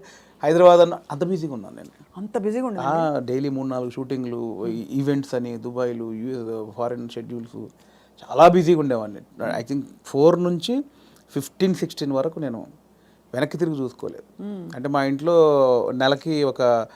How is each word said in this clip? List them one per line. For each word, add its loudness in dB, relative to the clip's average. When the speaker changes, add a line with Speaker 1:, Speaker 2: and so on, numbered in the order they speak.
Speaker 1:
హైదరాబాద్ 8
అన్న?" 4
అంత -6
బిజీగా -4
ఉన్నాను -14
నేను. -20
Speaker 2:
అంత -10
బిజీగా -4
Speaker 1:
ఆ, -6
Speaker 2:
ఉండేదా? -2
Speaker 1:
డైలీ -4
మూడు -4
నాలుగు -6
షూటింగ్లు, -8
ఈ-, -6
ఈవెంట్స్ -2
అని, -6
దుబాయ్లు, -6
యూఎస్, -10
ఫారిన్ -6
షెడ్యూల్స్, -12
చాలా 8
బిజీగా 4
ఉండేవాడిని. -4
I -12
think -6
ఫోర్ 4
నుంచి -2
ఫిఫ్టీన్, -2
సిక్స్టీన్ -6
వరకు -2
నేను -8
వెనక్కి -2
తిరిగి -2
చూసుకోలేదు. -10
Speaker 2:
మ్మ్. -12
Speaker 1:
అంటే, -6
మా 0
ఇంట్లో 4
నెలకి 0
ఒక 2